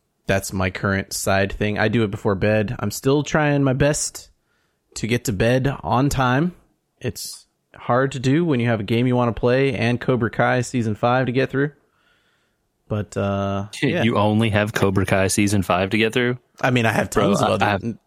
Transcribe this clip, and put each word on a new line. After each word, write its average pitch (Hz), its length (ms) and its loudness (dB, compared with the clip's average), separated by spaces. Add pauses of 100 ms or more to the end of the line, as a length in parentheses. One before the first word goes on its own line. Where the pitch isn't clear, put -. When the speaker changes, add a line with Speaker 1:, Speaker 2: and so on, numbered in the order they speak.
(280)
Speaker 1:
that's 98 260 -2
my 92 160 -2
current 98 440 -4
side 98 400 0
thing. 104 260 -2
I 107 80 2
do 113 160 2
it 98 80 -2
before 104 240 -2
bed. 107 420 0
I'm 104 140 -4
still 143 320 0
trying 147 400 0
my 135 100 2
best - 560 -2 (640)
to 117 120 -6
get 117 180 -2
to 98 80 -2
bed 123 340 2 (160)
on 120 240 2
time. 139 480 0 (460)
It's - 460 -10 (280)
hard 131 380 0
to 135 60 -10
do 139 260 2
when 131 160 0
you 120 60 0
have 113 120 0
a 104 40 -6
game 120 240 0
you 123 100 2
wanna 120 160 0
play 127 420 2
and 117 240 0
Cobra 117 300 0
Kai 123 320 0
season 113 340 -2
five 123 300 0
to 123 80 -2
get 131 160 0
through. 143 240 -2 (1120)
But, 104 300 -6
uh, 98 560 -2
Speaker 2:
<laughs> - 80 -12
Speaker 1:
yeah. 147 220 0
Speaker 2:
You 113 140 2
only 107 340 2
have 107 220 0
Cobra 98 320 2
Kai 98 220 2
season 101 360 2
five 95 280 0
to 110 60 0
get 110 160 2
through? 123 240 0 (240)
Speaker 1:
I 131 100 0
mean, 120 140 2
I 110 60 2
have 101 180 0
Speaker 2:
Bro, 107 140 2 (100)
Speaker 1:
tons 104 80 2
of 107 80 2
Speaker 2:
I, - 40 0
Speaker 1:
other, 101 120 0
Speaker 2:
I 104 40 2
have, 98 120 -2 (260)